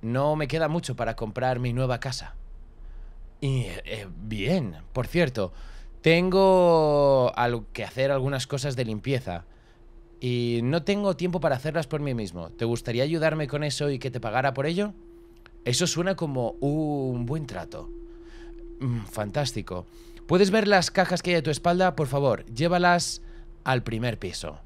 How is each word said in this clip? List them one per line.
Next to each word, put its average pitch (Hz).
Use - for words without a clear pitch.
No 135
me 151
queda 160
mucho 156
para 113
comprar 123
mi 123
nueva 127
casa. -
Y, 135
eh, 101
bien, 107
por 123
cierto, 131
tengo 165
al-, 120
que 113
hacer 131
algunas 135
cosas 135
de 127
limpieza. 107
Y 120
no 147
tengo 202
tiempo 175
para 143
hacerlas 156
por 151
mí 139
mismo. 87
¿Te -
gustaría 117
ayudarme 156
con 147
eso 147
y 135
que 131
te 123
pagara 127
por 139
ello? 196
Eso 127
suena 180
como 131
un 139
buen 147
trato. 80
Mm, 120
fantástico. 104
¿Puedes 185
ver 214
las 190
cajas 180
que 180
hay 175
a 160
tu 156
espalda? 175
Por 156
favor, 135
llévalas 175
al 127
primer 113
piso. 85